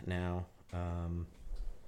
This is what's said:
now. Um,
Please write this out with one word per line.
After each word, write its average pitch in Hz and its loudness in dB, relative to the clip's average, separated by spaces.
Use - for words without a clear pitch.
now. 90 2
Um, 87 2